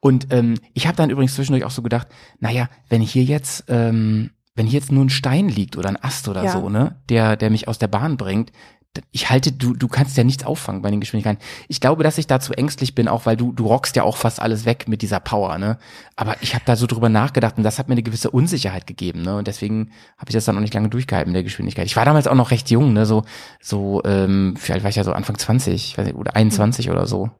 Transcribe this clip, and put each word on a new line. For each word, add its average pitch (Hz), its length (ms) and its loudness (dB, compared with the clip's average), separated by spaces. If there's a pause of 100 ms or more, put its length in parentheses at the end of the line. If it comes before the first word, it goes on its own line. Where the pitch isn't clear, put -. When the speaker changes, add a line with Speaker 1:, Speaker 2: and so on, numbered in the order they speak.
Speaker 1:
Und, 135 320 2
ähm, 117 220 2 (180)
ich - 140 -2
hab 170 100 0
dann 156 140 2
übrigens 135 240 0
zwischendurch 135 300 0
auch - 60 -8
so 123 120 -8
gedacht, 120 240 -2 (340)
naja, 120 300 -2 (180)
wenn 117 140 2
hier 127 220 2
jetzt, 143 440 -2
ähm, 113 640 0 (240)
wenn 110 120 0
hier 131 140 2
jetzt 139 120 -4
nur 135 120 6
ein 135 60 4
Stein 147 400 2
liegt 101 260 -2
oder 92 140 -2
ein - 120 -6
Ast - 240 -6
oder 98 160 -4
Speaker 2:
Ja. 190 100 0
Speaker 1:
so, 101 180 -4
ne, 107 400 0
der, 110 260 4
der 110 140 0
mich 110 180 0
aus 113 100 -6
der 110 100 0
Bahn 117 280 -2
bringt, 101 340 -2 (460)
d-, - 40 -10 (100)
ich - 200 -6
halte, 131 220 4
du, 127 220 -2
du 120 140 -2
kannst 135 280 0
ja 127 60 4
nichts 131 220 2
auffangen 101 380 -6
bei 104 80 -2
den 104 100 0
Geschwindigkeiten. 107 400 -2 (260)
Ich 143 140 -8
glaube, 156 240 2
dass 156 140 2
ich 160 100 -2
da 131 120 4
zu - 120 -8
ängstlich 135 420 -2
bin, 117 140 2
auch 113 180 -2
weil 113 100 4
du, 123 160 0
du 113 140 -2
rockst 117 300 2
ja 127 80 4
auch - 120 0
fast - 240 -2
alles 110 260 -2
weg 117 200 0
mit 110 160 -2
dieser 101 160 -2
Power, 92 400 -2
ne? 107 200 -2 (360)
Aber 107 280 -4
ich - 120 -4
hab 120 120 -4
da 120 100 4
so 120 100 0
drüber 117 220 0
nachgedacht 113 480 2
und 110 80 0
das 107 160 0
hat 135 80 0
mir 131 60 2
eine 120 100 0
gewisse 110 260 -4
Unsicherheit 117 560 0
gegeben, 85 360 -8
ne? 95 140 -2
Und 104 120 -6
deswegen 110 420 -4 (280)
hab - 100 -16
ich 110 60 -6
das 110 100 2
dann 104 120 0
auch 101 40 0
nicht 110 140 -2
lange 107 160 0
durchgehalten 110 420 -2
mit 90 40 0
der 92 60 0
Geschwindigkeit. 92 440 -6
Ich - 100 -4
war 113 80 4
damals 147 240 4
auch 131 80 2
noch 123 160 4
recht 117 180 0
jung, 120 220 6
ne? 107 140 4
So, 107 180 2 (360)
so, 98 440 -2
ähm, 98 500 2 (100)
wie - 80 -2
alt 92 120 -2
war 101 60 0
ich 107 60 -2
ja 104 80 0
so? 95 80 0
Anfang - 260 -4
zwanzig, 117 360 0 (180)
ich - 60 -8
weiß 101 80 0
nicht, - 100 -4
oder - 200 -4
einundzwanzig 107 500 2
Speaker 2:
Mhm. 85 60 -2
Speaker 1:
oder 87 160 0
so. 98 320 -2